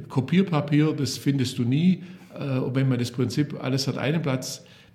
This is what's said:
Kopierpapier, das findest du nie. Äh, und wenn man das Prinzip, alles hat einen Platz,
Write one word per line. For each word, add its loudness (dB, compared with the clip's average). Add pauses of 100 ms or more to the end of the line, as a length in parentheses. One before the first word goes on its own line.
Kopierpapier, 2
das -4
findest 0
du 0
nie. 4 (340)
Äh, -4
und -2
wenn 2
man 2
das -2
Prinzip, -2
alles -2
hat -4
einen 0
Platz, -4 (320)